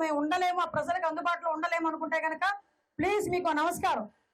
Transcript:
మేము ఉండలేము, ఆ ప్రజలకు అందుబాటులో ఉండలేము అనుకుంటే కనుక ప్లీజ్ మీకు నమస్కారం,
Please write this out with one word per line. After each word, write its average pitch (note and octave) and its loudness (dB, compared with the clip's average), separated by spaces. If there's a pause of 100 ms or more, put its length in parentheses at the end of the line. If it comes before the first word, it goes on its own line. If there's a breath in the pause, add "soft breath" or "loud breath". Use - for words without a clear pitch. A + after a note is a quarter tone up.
మేము D4+ 0
ఉండలేము, F4+ 2
ఆ E4 2
ప్రజలకు E4+ 0
అందుబాటులో E4+ -2
ఉండలేము E4+ 0
అనుకుంటే D#4+ -2
కనుక D#4+ -2 (540)
ప్లీజ్ G4+ 2 (100)
మీకు F4+ 0 (120)
నమస్కారం, E4 0 (300)